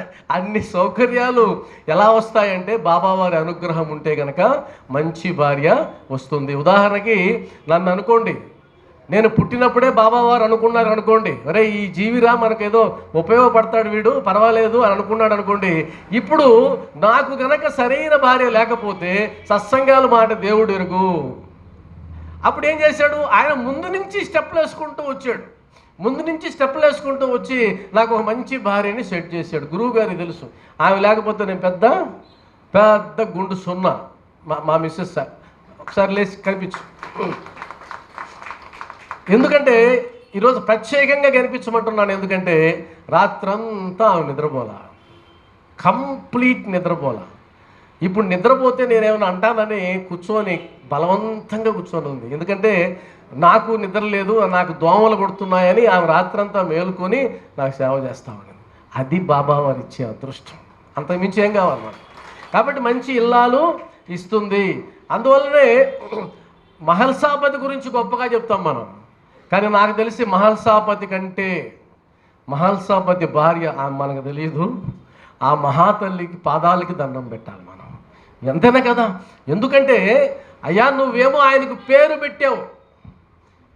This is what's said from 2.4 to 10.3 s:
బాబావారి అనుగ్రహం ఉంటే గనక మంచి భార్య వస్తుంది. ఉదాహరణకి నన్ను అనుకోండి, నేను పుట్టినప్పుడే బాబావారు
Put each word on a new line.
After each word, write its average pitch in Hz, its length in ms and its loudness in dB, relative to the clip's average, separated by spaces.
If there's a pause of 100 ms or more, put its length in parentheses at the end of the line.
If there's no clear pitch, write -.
బాబావారి 175 600 0
అనుగ్రహం 165 520 -4
ఉంటే 151 260 -4
గనక 147 500 0 (260)
మంచి 160 420 -4
భార్య 147 540 0 (240)
వస్తుంది. 139 440 -6
ఉదాహరణకి 202 960 2 (200)
నన్ను 180 240 0
అనుకోండి, 202 460 0 (720)
నేను 214 180 4
పుట్టినప్పుడే 247 640 2
బాబావారు 233 520 4